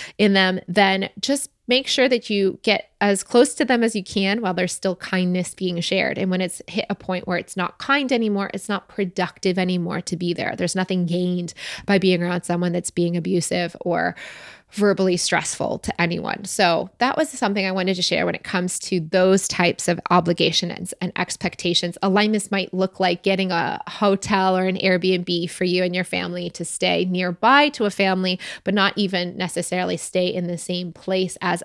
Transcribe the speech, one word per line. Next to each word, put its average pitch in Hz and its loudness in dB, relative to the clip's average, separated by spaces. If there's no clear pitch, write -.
in 208 6
them, 185 4
then 190 2
just 277 -2
make 262 2
sure 262 2
that 247 0
you 196 2
get - 0
as 202 2
close - 4
to 285 2
them 233 2
as 226 2
you 196 -4
can 202 -2
while 185 -2
there's 180 0
still 185 -2
kindness 180 -2
being 180 -4
shared. - 0
And 185 0
when 185 0
it's 180 -6
hit 196 -4
a 202 -4
point - -6
where 180 -2
it's - -8
not 180 -6
kind 277 0
anymore, 208 0
it's - -8
not 196 -4
productive 185 -2
anymore 180 0
to - -6
be 175 -2
there. - -4
There's 175 -2
nothing 185 0
gained 180 -2
by 202 4
being 185 4
around 175 -2
someone 175 0
that's 175 -4
being 175 0
abusive 175 -2
or 170 0
verbally 190 4
stressful - -2
to - -4
anyone. 170 -2
So 190 2
that 254 0
was 302 0
something 202 -2
I 190 -2
wanted 190 0
to 180 -6
share 180 0
when 175 -2
it - -10
comes 180 -2
to - -2
those 185 4
types - 0
of 170 0
obligations 175 0
and 180 -4
expectations. - -4
Alignments 208 2
might 202 -2
look 185 -2
like 180 0
getting 190 2
a 170 -2
hotel 196 2
or 185 2
an 185 0
Airbnb 180 0
for - -4
you 180 2
and 180 0
your 180 0
family 175 -4
to - -8
stay 180 0
nearby 185 2
to 247 -2
a 208 2
family, 185 0
but 196 0
not 202 2
even 180 -2
necessarily 180 -4
stay 180 -2
in 180 -2
the 175 -4
same 180 -6
place 185 -2
as 175 -2